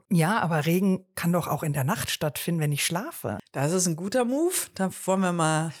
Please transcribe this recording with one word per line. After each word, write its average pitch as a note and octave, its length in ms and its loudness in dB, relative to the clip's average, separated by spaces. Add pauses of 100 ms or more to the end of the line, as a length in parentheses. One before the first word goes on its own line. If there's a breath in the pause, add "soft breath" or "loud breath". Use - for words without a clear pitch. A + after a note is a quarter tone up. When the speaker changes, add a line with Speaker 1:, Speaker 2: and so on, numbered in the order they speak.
Speaker 1:
Ja, E3 300 4
aber D#3 260 0
Regen F#3 400 2 (100)
kann E3+ 180 0
doch F3+ 140 0
auch D3 160 -4
in D3+ 100 -2
der C#3+ 100 0
Nacht C3+ 260 -2
stattfinden, E3 520 -2
wenn D3 100 0
ich C#3+ 140 -2
schlafe. F3 520 -4 (140)
Speaker 2:
Das D3 220 0
ist F#3 140 2
ein D#3+ 100 -2
guter G3+ 260 0
Move. D4 300 0 (220)
Da F#3+ 140 -2 (160)
wollen F#3+ 160 2
wir F3+ 120 2
mal D#3+ 460 2